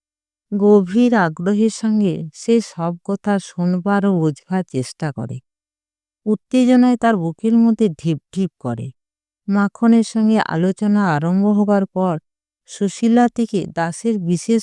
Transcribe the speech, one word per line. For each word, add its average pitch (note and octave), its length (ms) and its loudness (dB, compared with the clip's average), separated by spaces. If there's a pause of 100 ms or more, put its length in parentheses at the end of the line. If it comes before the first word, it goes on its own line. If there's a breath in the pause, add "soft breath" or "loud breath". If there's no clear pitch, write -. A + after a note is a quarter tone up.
(520)
গভীর G#3 640 4
আগ্রহের G3+ 560 0
সঙ্গে G#3 440 0 (200)
সে - 260 -2
সব E3+ 320 -6 (120)
কথা G3+ 340 -4
শুনবার F3+ 680 -2
ও G3+ 60 2
বুঝবার E3 500 -2
চেষ্টা C3+ 500 -8
করে। B2 240 -10 (880)
উত্তেজনায় B3 720 2
তার A#3 200 0
বুকের E3+ 400 -2
মধ্যে A3+ 320 2
ঢিপ D#3+ 300 -4 (120)
ঢিপ F#3+ 280 -4
করে। A#2 280 -8 (600)
মাখনের G#3+ 580 2
সঙ্গে A3 340 0
আলোচনা G3 680 0
আরম্ভ E3+ 380 0
হবার G3+ 400 2
পর F#3 280 -2 (540)
সুশীলা A#3 600 0
থেকে A3 380 -4
দাসের E3+ 520 -4
বিশেষ F3+ 440 -2